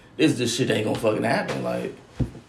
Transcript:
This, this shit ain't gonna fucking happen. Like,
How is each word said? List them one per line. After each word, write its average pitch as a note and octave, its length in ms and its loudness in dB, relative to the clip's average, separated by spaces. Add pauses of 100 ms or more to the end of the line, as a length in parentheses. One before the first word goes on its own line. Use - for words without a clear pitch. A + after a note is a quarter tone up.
(180)
This, C#3 200 4
this A#2 180 0
shit B2+ 160 0
ain't G#2+ 140 0
gonna G2+ 140 -2
fucking G#2+ 240 2
happen. C3+ 400 0
Like, - 320 -4 (540)